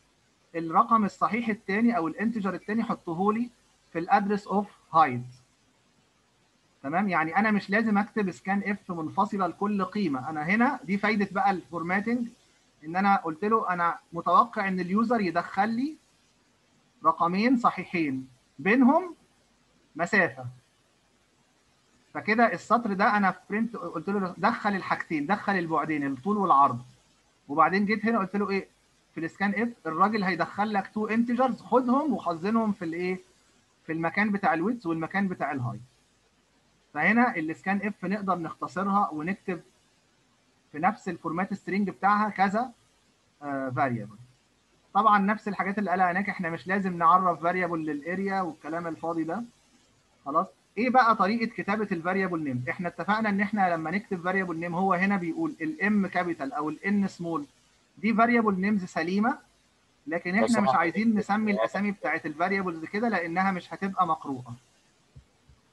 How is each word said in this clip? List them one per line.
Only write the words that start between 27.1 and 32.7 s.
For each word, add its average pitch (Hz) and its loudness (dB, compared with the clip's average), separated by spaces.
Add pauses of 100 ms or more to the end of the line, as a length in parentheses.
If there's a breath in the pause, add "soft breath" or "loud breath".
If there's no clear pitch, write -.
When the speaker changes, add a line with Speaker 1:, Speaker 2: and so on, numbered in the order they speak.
Speaker 1:
وبعدين 160 4
جيت 202 0
هنا 226 2
قلت 190 -4
له 202 -2
ايه 196 -2 (480)
في 160 -6
السكان 196 -2
اف، 233 0 (160)
الراجل 190 2
هيدخل 185 -2
لك 196 -2
تو 214 -2
انتجرز، 240 0
خدهم 254 2
وخزنهم 202 0